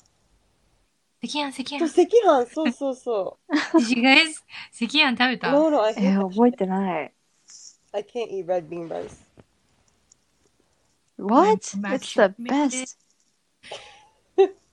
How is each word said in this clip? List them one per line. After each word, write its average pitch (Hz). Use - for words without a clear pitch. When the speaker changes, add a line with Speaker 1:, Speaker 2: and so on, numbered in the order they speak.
Speaker 1:
Sekihan, 277
sekihan. 277
Speaker 2:
So, 330
sekihan. 349
So, 302
so, 269
so. 214
Speaker 1:
<laughs> 311
Did 233
you 240
guys? 311
Sekihan 254
食 247
べ 247
た? 175
Speaker 2:
No, 311
no, 294
I 220
hate 208
Speaker 3:
Eh, 190
Speaker 2:
that 190
shit. -
Speaker 3:
覚 233
え 247
て 202
な 185
い. -
Speaker 2:
I 208
can't 226
eat 190
red 175
bean 170
rice. 175
Speaker 3:
What? 262
Speaker 1:
My 202
mom 202
Speaker 3:
It's -
Speaker 1:
actually 208
Speaker 3:
the 190
Speaker 1:
made 254
it. 254
Speaker 3:
best. 381